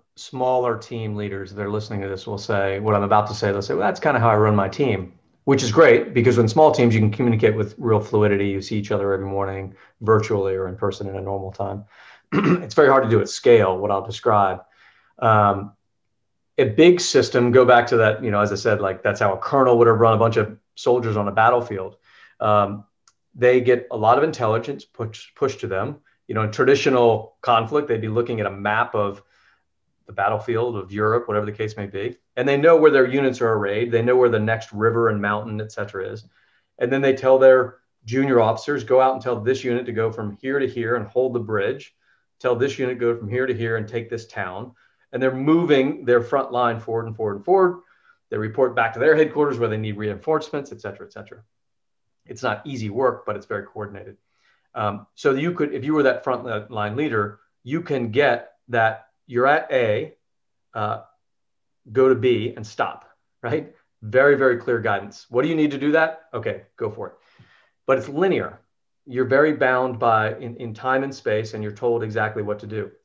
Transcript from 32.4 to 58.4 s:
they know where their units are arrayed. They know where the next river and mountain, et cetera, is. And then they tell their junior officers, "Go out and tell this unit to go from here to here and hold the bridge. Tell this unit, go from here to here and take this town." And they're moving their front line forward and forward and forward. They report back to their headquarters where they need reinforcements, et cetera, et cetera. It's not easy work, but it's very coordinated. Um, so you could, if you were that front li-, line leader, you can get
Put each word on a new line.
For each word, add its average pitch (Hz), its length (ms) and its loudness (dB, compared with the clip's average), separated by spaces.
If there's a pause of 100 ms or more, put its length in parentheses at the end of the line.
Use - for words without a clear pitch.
they 139 100 2
know 160 200 6
where 156 140 6
their 131 160 4
units 131 340 -2
are 113 120 0
arrayed. 107 380 -2
They 113 120 0
know 123 120 2
where 127 140 6
the 110 100 0
next 110 320 -2
river 113 380 0
and 104 120 -2
mountain, 107 380 -4
et 107 120 -12
cetera, 101 360 -10
is. 104 160 -14 (540)
And 127 140 -2
then 135 100 0
they 135 140 2
tell 131 240 4
their 131 400 6 (260)
junior 131 340 0
officers, 113 440 -2
"Go 127 180 2
out 135 120 2
and 113 80 -8
tell 120 180 -6
this 123 240 -4
unit 123 240 -4
to 123 40 -8
go 110 200 -4
from 104 280 -10
here 135 200 -4
to 131 80 -2
here 120 280 -4
and 107 120 -6
hold 123 260 -2
the 120 60 -4
bridge. 107 560 -4 (440)
Tell 123 160 0
this 135 240 -2
unit, 123 200 -4
go 117 180 0
from 110 120 -12
here 123 160 -2
to 127 80 -4
here 113 220 -4
and 107 120 -6
take 110 220 -8
this 113 180 -10
town." 101 460 -12 (380)
And 127 100 -4
they're 131 140 0
moving 147 680 2
their 120 160 4
front 131 300 -4
line 120 280 -2
forward 113 260 -6
and 113 100 -12
forward 107 200 -4
and 101 100 -14
forward. 180 360 2 (480)
They 107 80 -6
report 110 380 -2
back 113 180 0
to 113 60 -12
their 151 160 4
headquarters 147 440 0
where 117 100 0
they 107 80 -4
need 107 200 -8
reinforcements, 139 720 -6
et 107 100 -18
cetera, 101 240 -14
et - 80 -20
cetera. 107 300 -20 (840)
It's 120 160 -16
not 107 240 -4
easy 117 240 -8
work, 123 360 -2
but 104 100 -6
it's 101 100 -14
very 101 180 -8
coordinated. 101 540 -16 (580)
Um, 104 380 -6
so 139 220 0
you 156 180 -2
could, 147 180 -4
if 123 140 -8
you 151 80 -2
were 151 80 2
that 131 220 2
front 127 220 -6
li-, 107 240 -8
line 107 260 -6
leader, 113 460 -4 (220)
you 147 180 -6
can 131 280 -6
get 127 440 0 (160)